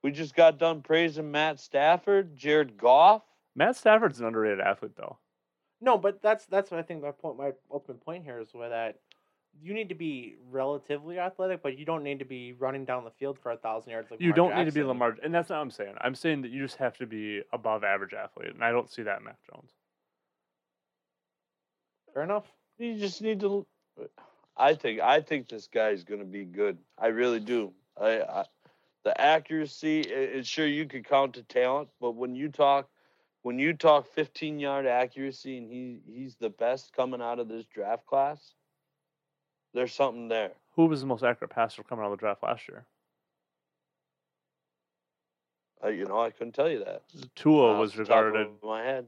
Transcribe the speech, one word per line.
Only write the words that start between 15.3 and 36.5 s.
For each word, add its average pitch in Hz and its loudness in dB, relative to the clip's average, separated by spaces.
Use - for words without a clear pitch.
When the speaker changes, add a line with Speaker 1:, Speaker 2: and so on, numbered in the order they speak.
Speaker 2:
that's 170 0
not 170 -4
what 151 -4
I'm 135 -6
saying. 101 -10
I'm 131 -2
saying 151 -2
that 123 -8
you 135 -8
just 131 -10
have 123 -4
to 131 -10
be 107 -8
above 110 -2
average 98 0
athlete, - -12
and - -6
I 117 2
don't 120 0
see 120 -12
that 104 -4
in - -18
Mac - -18
Jones. - -20
Speaker 3:
Fair 143 -6
enough. 208 -4
Speaker 1:
You 233 -6
just 202 -6
need 220 -2
to. 202 0
I 143 6
think, 113 -4
I 131 4
think 147 -6
this 110 -14
guy's 107 0
gonna 101 -10
be 98 -12
good. 95 -2
I 113 0
really 117 0
do. 107 -4
I, 107 2
I, 98 -4
the - 0
accuracy, 156 0
it, 131 -4
it's 127 -6
sure 156 -2
you 147 -2
could 131 -14
count 139 2
to 123 -16
talent, 131 -2
but 123 -2
when 123 -6
you 143 -6
talk, 139 4
when 123 -6
you 151 0
talk 151 6
fifteen-yard 143 -4
accuracy, 131 -2
and 117 -14
he, 123 -12
he's 123 -14
the 113 -6